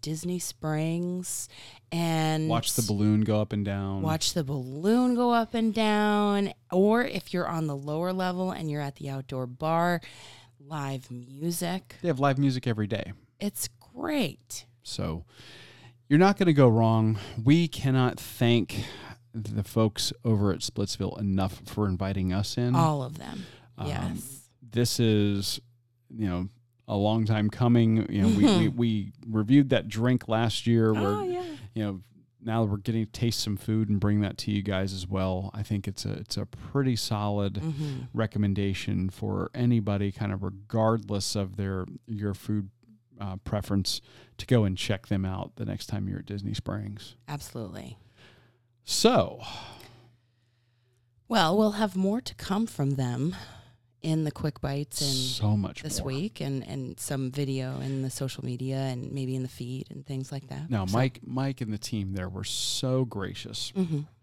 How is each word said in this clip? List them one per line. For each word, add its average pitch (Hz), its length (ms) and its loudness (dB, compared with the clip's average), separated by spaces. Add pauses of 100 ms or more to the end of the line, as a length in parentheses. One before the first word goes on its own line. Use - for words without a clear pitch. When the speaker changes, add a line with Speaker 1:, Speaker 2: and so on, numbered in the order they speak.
Speaker 1:
Disney 165 360 -4
Springs 170 1080 -4 (420)
and 160 600 0
Speaker 2:
Watch 117 240 0
the - 80 0
balloon 107 400 4
go 107 180 2
up 107 140 -2
and 104 100 0
down. 98 380 -2
Speaker 1:
watch 156 320 0
the 170 100 -2
balloon 156 720 0
go 240 160 2
up 233 240 2
and 226 180 2
down. 208 800 2 (180)
Or 208 320 6
if - 300 -6
you're 180 160 0
on 160 200 -2
the 143 80 -4
lower 151 360 -4
level 185 380 -2
and 160 200 -4
you're 147 120 -2
at 139 140 -6
the 143 120 -8
outdoor 135 380 -6
bar, 165 560 0 (640)
live 139 440 -8
music. 165 920 -6
Speaker 2:
They 175 80 -2
have 139 120 2
live 139 180 4
music 135 280 4
every 107 200 2
day. 98 260 -2 (260)
Speaker 1:
It's - 300 -4 (260)
great. 262 680 -4 (180)
Speaker 2:
So 85 440 -6 (840)
you're 147 100 4
not 196 200 6
gonna 175 160 6
go 139 140 10
wrong. 113 500 4 (240)
We 160 260 6
cannot 131 500 2
thank 117 640 2 (520)
the 107 280 -4
folks - 480 2 (140)
over 104 280 2
at 85 80 -4
Splitsville - 600 -4
enough 98 460 0
for 104 200 0
inviting 95 460 0
us 98 240 -2
in. 120 180 0
Speaker 1:
All 156 280 4
of 127 160 -10
them. - 260 -12 (320)
Speaker 2:
Um, 98 120 -6
Speaker 1:
Yes. - 600 -8 (140)
Speaker 2:
this 117 360 -2
is, 104 640 2 (480)
you 110 220 -4
know, 90 180 -2 (400)
a 107 80 -2
long 107 300 2
time 107 240 2
coming. 117 600 4
You - 120 2
know, 208 60 8
we, 208 160 6
we, 196 240 6
Speaker 1:
<laughs> 135 80 -4
Speaker 2:
we 110 360 0 (160)
reviewed 117 400 6
that 123 200 2
drink 120 400 2
last 113 380 2
year. 113 300 6
Speaker 1:
Oh, 104 60 2
Speaker 2:
We're, 101 280 2
Speaker 1:
yeah. 359 140 -4 (300)
Speaker 2:
you 110 100 -2
know, 98 160 -4 (460)
now 113 160 2
we're 104 140 0
getting 110 300 0
to - 40 -8
taste - 300 -2
some 104 160 -2
food 110 320 0
and 104 100 2
bring 104 220 4
that 101 160 -2
to - 140 -6
you 104 100 2
guys 95 320 -2
as 92 160 -6
well. 95 460 -2
I 107 80 -4
think 104 260 -2
it's - 160 -8
a, 101 80 -4
it's - 240 -8
a 101 80 -4
pretty 131 500 -2
solid 104 600 -2
Speaker 1:
Mm-hmm. 143 460 -6 (120)
Speaker 2:
recommendation 98 960 0
for 95 460 -6
anybody, 104 580 2
kind 101 180 -4
of 98 120 -4
regardless 104 920 0
of 98 220 -4
their, 95 300 -4 (200)
your 104 280 -4
food, 104 340 -4 (500)
uh, 98 180 -8
preference, 98 680 -2 (340)
to - 80 -12
go 117 200 4
and 92 120 2
check - 300 -4
them 98 180 0
out 92 320 -6
the 107 80 -8
next 98 220 -6
time 98 200 -4
you're 95 120 -4
at - 80 -14
Disney 101 260 -6
Springs. 104 640 -8 (120)
Speaker 1:
Absolutely. 120 680 -12 (880)
Speaker 2:
So. - 560 4 (1900)
Speaker 1:
Well, 185 280 4
we'll 214 160 6
have 208 240 0
more 196 240 2
to - 140 -10
come 208 320 -2
from 139 260 -2
them 131 420 -2 (680)
in 160 220 0
the 151 60 -2
Quick - 300 -6
Bites 139 400 -6
and 143 100 -2
Speaker 2:
So 127 460 0
much 95 260 -2
Speaker 1:
this 151 180 -6
Speaker 2:
more. 143 80 -4
Speaker 1:
week 143 320 -6
and, 139 260 -4
and 131 340 -10
some 135 300 -4
video 131 500 -4
in 135 220 -4
the 131 80 -4
social 131 340 -8
media 131 320 -4
and 131 360 -4
maybe 131 220 -4
in 131 80 -2
the 127 60 -6
feed 127 420 -10
and 139 140 -14
things 135 260 -8
like 139 180 -10
that. 139 200 -10
Speaker 2:
Now, 107 160 2
Speaker 1:
So 98 140 2
Speaker 2:
Mike, 131 260 2
Mike 131 380 -4
and 107 100 -6
the 104 60 -4
team 98 340 -4
there 95 160 -4
were 95 160 -8
so - 640 -2
gracious. 101 680 -8
Speaker 1:
Mm-hmm. 160 260 0 (220)